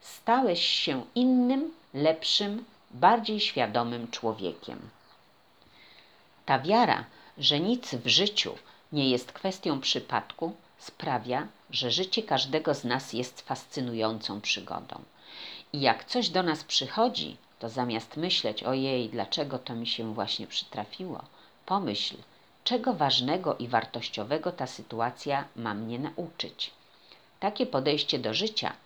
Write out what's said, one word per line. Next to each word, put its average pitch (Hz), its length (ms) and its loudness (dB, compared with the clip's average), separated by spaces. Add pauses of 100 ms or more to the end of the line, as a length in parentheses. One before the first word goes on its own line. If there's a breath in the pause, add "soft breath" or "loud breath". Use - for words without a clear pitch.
stałeś 226 640 2
się - 400 0 (100)
innym, 254 560 4 (220)
lepszym, 160 720 2 (260)
bardziej 214 480 4
świadomym 120 720 0
człowiekiem. 104 800 -6 (1600 loud breath)
Ta 135 140 4
wiara, 190 460 4 (320 loud breath)
że 143 220 4
nic 220 360 0
w 117 120 -4
życiu 196 480 2 (360 loud breath)
nie 139 180 4
jest 123 220 2
kwestią 175 500 -4
przypadku, - 720 -2 (240)
sprawia, 123 680 -2 (220)
że 123 220 -2
życie 185 320 0
każdego 143 500 0
z - 100 -4
nas 123 300 -2
jest 123 280 -6
fascynującą 113 1000 -4
przygodą. - 600 -6 (720 loud breath)
I 147 80 -4
jak 123 240 4
coś 233 240 0
do 185 140 2
nas 160 200 0
przychodzi, - 760 0 (220)
to 117 100 -6
zamiast 120 480 -2
myśleć: 151 460 0
„Ojej, 131 460 0
dlaczego 131 500 -2
to 123 160 -8
mi 117 120 -4
się 113 260 -4
właśnie 101 340 -4
przytrafiło?”, - 760 -8 (440 loud breath)
pomyśl, 180 500 0 (480 soft breath)
czego 240 300 2
ważnego 147 640 2
i 120 100 -6
wartościowego 117 840 -2
ta 135 160 -6
sytuacja 127 800 -4 (100)
ma 113 180 -4
mnie 113 260 -6
nauczyć. - 720 -8 (680 loud breath)
Takie 208 260 0
podejście 147 540 2
do 113 140 -2
życia 208 400 -2 (120)